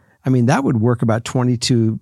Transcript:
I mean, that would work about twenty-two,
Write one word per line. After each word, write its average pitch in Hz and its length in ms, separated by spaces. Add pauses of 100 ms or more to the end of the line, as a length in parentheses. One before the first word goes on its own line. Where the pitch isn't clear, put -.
(260)
I 131 40
mean, 127 160
that 202 180
would 143 160
work 117 220
about 113 240
twenty-two, 120 760